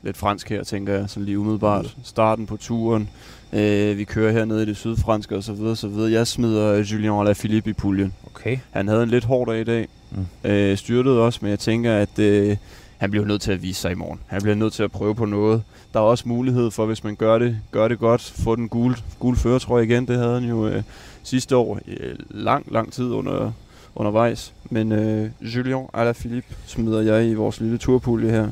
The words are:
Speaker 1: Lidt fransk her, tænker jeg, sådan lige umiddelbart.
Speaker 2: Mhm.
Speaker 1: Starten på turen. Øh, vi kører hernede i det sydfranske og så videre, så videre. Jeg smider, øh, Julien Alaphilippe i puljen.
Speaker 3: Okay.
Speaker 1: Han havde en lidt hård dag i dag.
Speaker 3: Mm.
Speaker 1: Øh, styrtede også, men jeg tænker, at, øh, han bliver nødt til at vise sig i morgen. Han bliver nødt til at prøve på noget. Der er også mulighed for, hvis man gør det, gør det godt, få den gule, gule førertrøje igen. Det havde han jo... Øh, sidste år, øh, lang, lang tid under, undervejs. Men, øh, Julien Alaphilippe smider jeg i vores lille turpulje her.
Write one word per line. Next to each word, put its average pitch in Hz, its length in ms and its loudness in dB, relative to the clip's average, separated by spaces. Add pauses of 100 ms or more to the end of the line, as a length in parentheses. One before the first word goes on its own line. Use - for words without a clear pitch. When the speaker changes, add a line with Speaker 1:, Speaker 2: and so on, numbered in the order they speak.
Speaker 1:
Lidt 98 140 -8
fransk 101 320 -2
her, 101 140 -4
tænker 98 300 -4
jeg, 98 160 -2
sådan 101 160 -8
lige 101 140 -2
umiddelbart. 104 440 0
Speaker 2:
Mhm. 123 220 -12
Speaker 1:
Starten 110 400 0
på 107 120 -10
turen. 113 520 -2 (440)
Øh, 104 440 2
vi 104 60 -4
kører 110 280 0
hernede 110 320 0
i - 20 0
det 104 120 -4
sydfranske 113 600 -2
og 98 60 -4
så 107 100 -8
videre, 110 220 -2
så 110 120 -6
videre. 110 240 0
Jeg 113 160 4
smider, 107 460 2
øh, 104 180 2
Julien 107 280 0
Alaphilippe 107 500 2
i 107 40 -2
puljen. 98 400 0 (220)
Speaker 3:
Okay. 117 220 -4 (140)
Speaker 1:
Han 98 160 -4
havde 110 160 4
en 117 60 0
lidt 120 140 4
hård 123 240 0
dag 113 140 -2
i - 20 -2
dag. 117 240 0 (240)
Speaker 3:
Mm. 95 380 -6
Speaker 1:
Øh, 101 280 4
styrtede 123 440 2
også, 117 200 2
men 101 100 -4
jeg 101 80 -2
tænker, 117 360 0
at, 104 240 0
øh, 104 380 4 (400)
han 98 140 -2
bliver 104 140 0
nødt 104 160 -2
til 107 100 -2
at 92 100 -2
vise 92 200 -8
sig 90 100 -2
i 90 40 -4
morgen. 87 320 -10
Han 95 140 -6
bliver 107 140 2
nødt 107 180 0
til 110 100 -2
at 101 80 -2
prøve 101 240 -2
på 117 100 -2
noget. 107 380 2 (300)
Der 113 60 2
er 110 40 4
også 117 240 4
mulighed 120 440 0
for, 110 140 0
hvis 110 180 -4
man 107 120 -6
gør 113 220 4
det, 117 200 0 (140)
gør 110 160 2
det 117 120 0
godt, 117 220 4
få - 340 -2
den 113 140 -4
gule, 120 260 2 (240)
gule 123 180 0
førertrøje 120 460 2
igen. 120 240 2
Det 123 100 0
havde 120 160 0
han 123 100 -2
jo... 117 240 0
Øh, 107 160 -2 (400)
sidste 127 320 0
år, 107 320 2
øh, - 280 -10 (140)
lang, 104 420 -2
lang 113 220 -2
tid 123 120 -4
under, 110 460 -4 (440)
undervejs. 110 580 0 (160)
Men, 110 220 0
øh, 110 380 0 (120)
Julien 127 520 -4
Alaphilippe 117 640 -4 (100)
smider 110 360 -2
jeg 110 280 4
i 113 40 2
vores 107 280 -2
lille 113 160 -2
turpulje 117 540 2
her. 110 200 2